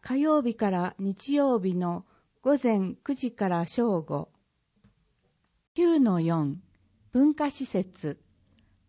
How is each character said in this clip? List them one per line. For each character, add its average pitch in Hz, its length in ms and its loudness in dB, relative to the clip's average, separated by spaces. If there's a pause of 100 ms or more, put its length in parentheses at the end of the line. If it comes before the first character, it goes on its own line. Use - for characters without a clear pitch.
火 254 140 -4
曜 302 260 2
日 233 140 -2
か 208 140 0
ら 180 280 -2
日 196 360 -4
曜 269 260 2
日 180 140 -2
の 175 300 -4 (380)
午 277 180 2
前 196 420 0
九 285 120 -4
時 247 180 -6
か 196 160 -2
ら 170 180 -2
正 208 360 -2
午。 151 280 -8 (1400)
九 339 240 4
の 196 220 4
四、 160 420 -2 (480)
文 285 220 4
化 294 160 -2
施 277 160 -8
設。 180 560 -6 (680)